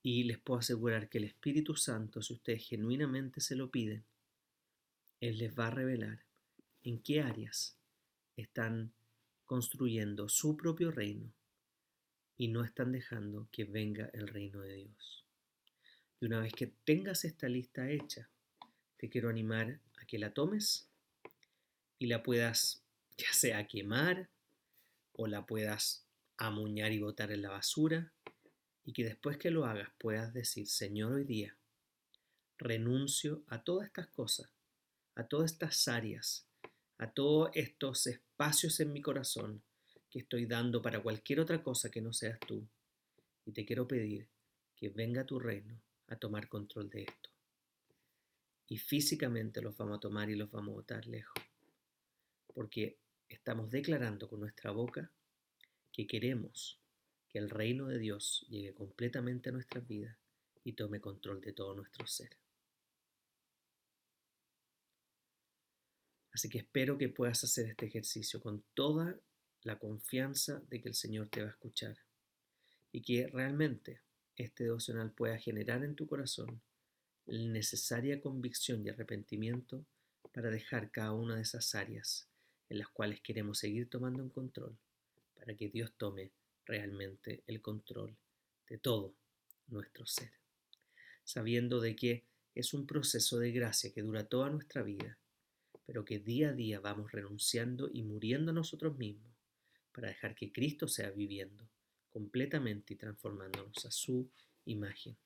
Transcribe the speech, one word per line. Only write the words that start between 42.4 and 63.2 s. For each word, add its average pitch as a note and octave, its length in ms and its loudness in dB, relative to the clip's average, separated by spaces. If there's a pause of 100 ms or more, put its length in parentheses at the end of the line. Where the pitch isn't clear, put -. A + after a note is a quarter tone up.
tú, G#2+ 280 -6 (760)
y G#2+ 80 -10
te G#2+ 120 -4
quiero A#2+ 240 0
pedir G#2+ 400 0 (480)
que G#2+ 140 -4
venga A#2 360 -2
tu B2+ 140 -2
reino A2 400 -4 (280)
a A2+ 80 -6
tomar G#2 320 -4
control G#2 420 -6
de G#2 120 -8
esto". - 280 -12 (1400)
Y A2+ 80 -4
físicamente A#2+ 840 2
los G#2 140 -6
vamos G#2 200 -2
a G#2 40 -6
tomar G#2 280 0
y G#2+ 80 0
los G#2 140 -2
vamos G#2 240 -6
a - 20 -6
botar A2 300 -8
lejos, A2+ 360 -8 (1120)
porque A2 440 -4 (300)
estamos A2+ 440 -4
declarando B2 560 0
con G#2+ 100 -8
nuestra G#2 320 -6
boca A#2+ 400 -2 (840)
que - 140 -4
queremos - 760 -2 (480)
que G#2+ 100 -6
el G#2 120 -2
reino A#2+ 360 0
de C3 120 0
Dios G#2+ 500 -2
llegue G2+ 240 -6
completamente B2 760 -2
a B2 40 -2
nuestras B2 340 -6
vidas A2 300 -6 (460)
y A#2 120 -6
tome G#2 260 -4
control G2 400 -8
de G2 120 -8
todo G2 220 -6
nuestro - 320 -10
ser. - 300 -8 (4000)